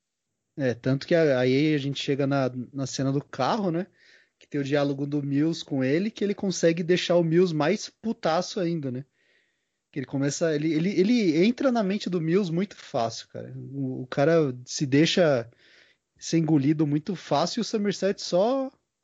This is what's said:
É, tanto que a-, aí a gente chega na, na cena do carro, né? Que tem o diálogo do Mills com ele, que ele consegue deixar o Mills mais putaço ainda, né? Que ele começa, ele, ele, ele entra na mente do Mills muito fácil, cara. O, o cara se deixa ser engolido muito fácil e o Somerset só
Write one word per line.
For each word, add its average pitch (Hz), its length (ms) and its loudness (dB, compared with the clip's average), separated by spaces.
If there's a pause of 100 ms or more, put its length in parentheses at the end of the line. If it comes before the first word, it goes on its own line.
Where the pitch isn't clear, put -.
(580)
É, 127 160 0
tanto 135 320 -2
que 175 80 2
a-, 151 240 4
aí 131 340 2
a 151 60 0
gente 139 240 -4
chega 139 240 0
na, 135 240 0 (220)
na 139 120 -6
cena 135 280 -2
do 143 100 -2
carro, 180 480 -2
né? 170 160 -4 (540)
Que - 80 -20
tem 143 120 -4
o 139 40 -4
diálogo 143 420 0
do 143 160 -2
Mills 147 420 0
com 131 200 -2
ele, 170 260 0
que - 140 -4
ele 196 100 -2
consegue 175 480 0
deixar 175 320 0
o 175 80 4
Mills 170 320 2
mais 151 340 0
putaço 180 720 -4
ainda, 165 320 -4
né? 127 140 -8 (880)
Que 151 80 -6
ele 127 60 -8
começa, 143 480 -2
ele, 156 200 0
ele, 175 260 0
ele 190 460 4
entra 254 240 2
na 233 140 0
mente 190 260 -2
do 180 100 0
Mills 170 320 2
muito 180 240 -2
fácil, - 520 -6
cara. 120 240 -12 (200)
O, 131 300 -6
o 127 60 -10
cara 151 440 2 (140)
se - 180 -6
deixa 143 640 4 (680)
ser - 200 -2
engolido 156 500 2
muito 147 260 -2
fácil 165 460 -2
e - 20 -2
o - 20 -2
Somerset 202 560 -2
só 254 500 0 (340)